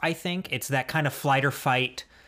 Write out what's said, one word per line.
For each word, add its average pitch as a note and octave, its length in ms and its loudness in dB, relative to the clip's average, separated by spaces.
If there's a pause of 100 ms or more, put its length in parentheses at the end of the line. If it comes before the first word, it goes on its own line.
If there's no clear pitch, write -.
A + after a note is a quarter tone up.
I E3 140 0
think. F3+ 360 -6
It's - 180 -4
that C3+ 200 0
kind D#3 180 0
of C3 60 0
flight C3+ 320 2
or C#3+ 80 2
fight B2+ 520 0 (240)